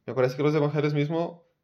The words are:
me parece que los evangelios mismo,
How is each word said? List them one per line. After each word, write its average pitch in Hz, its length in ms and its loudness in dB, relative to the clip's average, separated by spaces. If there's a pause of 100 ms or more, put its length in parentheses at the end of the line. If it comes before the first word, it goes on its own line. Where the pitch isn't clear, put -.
me 120 80 -8
parece 131 220 0
que 147 60 -2
los 151 120 2
evangelios 147 400 0
mismo, 165 500 -2 (200)